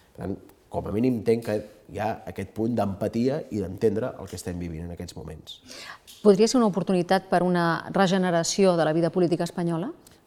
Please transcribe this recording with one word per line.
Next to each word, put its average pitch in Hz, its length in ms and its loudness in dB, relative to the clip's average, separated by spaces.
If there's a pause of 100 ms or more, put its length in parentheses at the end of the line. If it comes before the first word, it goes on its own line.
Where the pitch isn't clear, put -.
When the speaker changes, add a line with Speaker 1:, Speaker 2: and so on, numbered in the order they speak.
(140)
Speaker 1:
Per - 120 -12
tant, 95 120 -6 (320)
com 85 180 -6
a 82 40 -6
mínim 120 280 0
entenc 113 260 0
que 107 100 0 (340)
hi 98 100 -8
ha 110 280 -4
aquest 95 260 -10
punt 117 220 -2
d'empatia 113 760 -2
i 110 80 -4
d'entendre 101 600 -2
el 95 80 -12
que 107 80 -12
estem 90 240 -8
vivint 85 260 -8
en 87 60 -10
aquests 85 240 -12
moments. - 460 -14 (600)
Speaker 2:
Podria 208 260 8
ser 262 100 0
una 226 100 4
oportunitat 185 640 0
per 175 140 2
una 175 480 0
regeneració 185 880 2
de 156 80 4
la 156 80 2
vida 165 160 2
política 170 360 0
espanyola? 170 460 -4 (360)